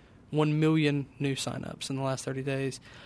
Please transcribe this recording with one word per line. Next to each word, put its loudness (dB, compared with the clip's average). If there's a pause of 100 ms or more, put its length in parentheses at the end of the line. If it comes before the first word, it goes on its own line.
(300)
One 2
million 4 (100)
new 0
signups -8
in -4
the -4
last -2
thirty -4
days. -2 (260)